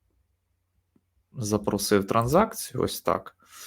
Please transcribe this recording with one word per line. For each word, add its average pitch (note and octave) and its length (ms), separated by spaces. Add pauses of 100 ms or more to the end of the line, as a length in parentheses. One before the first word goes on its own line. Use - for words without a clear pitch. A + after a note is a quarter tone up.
(1300)
запросив G#2 760
транзакцію, B2+ 760
ось - 180
так. - 360 (300)